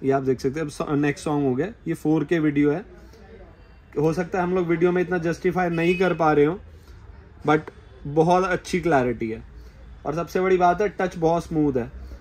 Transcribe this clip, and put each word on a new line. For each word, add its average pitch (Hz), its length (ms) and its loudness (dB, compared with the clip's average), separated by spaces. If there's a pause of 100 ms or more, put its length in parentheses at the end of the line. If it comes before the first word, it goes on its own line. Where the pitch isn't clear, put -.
ये 135 80 2
आप 135 120 0
देख 131 160 0
सकते 135 200 -4
हैं 160 60 -4
अब 143 60 -8
सॉ-, - 180 -6
next 143 360 -2
song 147 200 0
हो 131 100 2
गया, 156 120 -2 (200)
ये 165 60 -4
four 156 300 0
K 165 160 0
video 147 320 2
है। 175 120 -4 (1160)
हो 156 140 2
सकता 180 240 -4
है 180 60 0
हम 180 120 0
लोग 180 120 0
video 170 240 2
में 180 100 0
इतना 180 160 -2
justify 170 520 -2
नहीं 170 300 0
कर 180 140 2
पा 160 200 2
रहे 147 120 6
हो, 175 140 0 (880)
but 156 240 2 (360)
बहुत 165 360 4
अच्छी 180 360 -2
clarity 123 500 0
है। 113 140 -10 (600)
और 147 100 -4
सबसे 170 260 -2
बड़ी 185 160 4
बात 175 240 4
है 208 80 0 (100)
touch 185 180 -4
बहुत 165 280 0
smooth 147 320 0
है, 117 140 -4 (300)